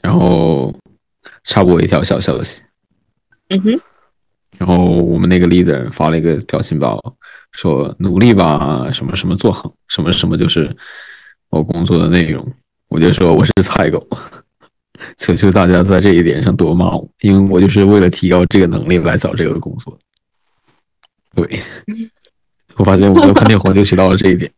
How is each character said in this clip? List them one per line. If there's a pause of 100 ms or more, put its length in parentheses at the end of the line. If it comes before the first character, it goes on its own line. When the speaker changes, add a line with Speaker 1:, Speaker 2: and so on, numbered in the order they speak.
Speaker 1:
然
后 (720)
插
播
一
条
小
消
息。 (880)
Speaker 2:
嗯
哼。 (760)
Speaker 1:
然
后
我
们
那
个
leader
发
了
一
个
表
情
包， (520)
说
“努
力
吧，
什
么
什
么
做
好， (140)
什
么
什
么”，
就
是 (720)
我
工
作
的
内
容。 (420)
我
就
说
我
是 (120)
菜
狗， (1120)
求
求
大
家
在
这
一
点
上
多
骂
我， (120)
因
为 (120)
我
就
是
为
了
提
高
这
个
能
力
来
找
这
个
工
作。 (1400)
对， (1160)
我
发
现
我
在
饭
店
黄
就
学
到
了
这
一
点。